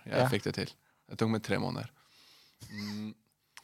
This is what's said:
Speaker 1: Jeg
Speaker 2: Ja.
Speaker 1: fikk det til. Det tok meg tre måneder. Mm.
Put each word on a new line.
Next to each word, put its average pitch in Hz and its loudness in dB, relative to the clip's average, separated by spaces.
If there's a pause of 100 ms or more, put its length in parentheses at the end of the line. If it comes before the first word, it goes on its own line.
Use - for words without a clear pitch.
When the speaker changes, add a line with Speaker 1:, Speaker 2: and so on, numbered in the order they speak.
Speaker 1:
Jeg 104 0
Speaker 2:
Ja. 123 8
Speaker 1:
fikk 110 2
det 101 0
til. 95 -2 (400)
Det 104 -12
tok 110 4
meg 110 2
tre 101 2
måneder. 98 -2 (840)
Mm. 104 -6 (500)